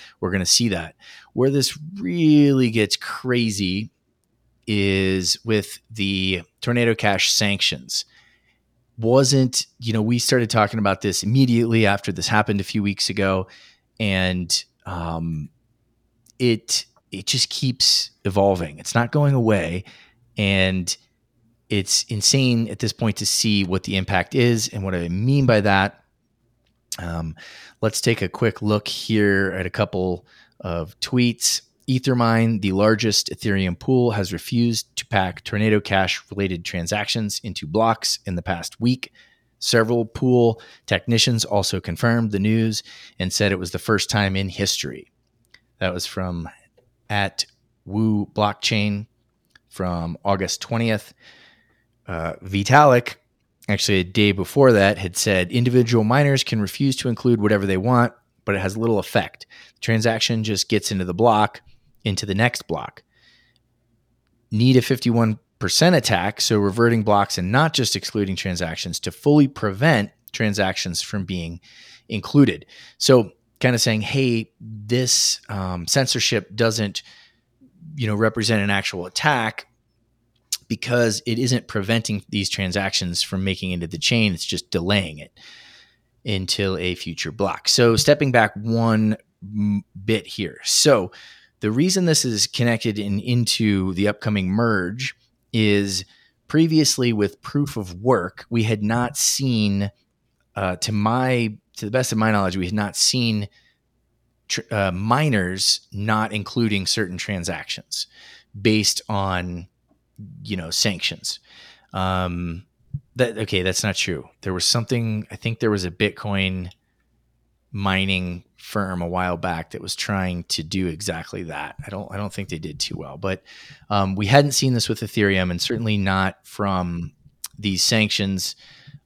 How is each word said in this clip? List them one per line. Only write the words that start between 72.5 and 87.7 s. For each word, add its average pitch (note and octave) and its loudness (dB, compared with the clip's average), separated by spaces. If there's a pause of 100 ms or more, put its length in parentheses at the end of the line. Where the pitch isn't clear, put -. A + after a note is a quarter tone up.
So B2 4 (260)
kind B2+ 2
of A2+ 0
saying, A2 0
"Hey, A#2+ -2
this, A2 -2
um, F#2 -6
censorship B2 0
doesn't, A2 -2 (920)
you A#2+ -2
know, G#2 0
represent A2 2
an G2+ 0
actual G2 -2
attack A#2 -2 (1040)
because A#2 0
it A#2 -2
isn't B2 0
preventing G#2+ -2
these G2 -2
transactions F#2+ -2
from F#2+ -4
making F#2+ -2
into F2 -4
the E2 -10
chain. G#2+ 2
It's - -6
just - -8
delaying F2 0
it - -20 (880)
until F#2+ -2
a F2 -2
future D#2+ -8
block." F#2+ -4
So A#2 6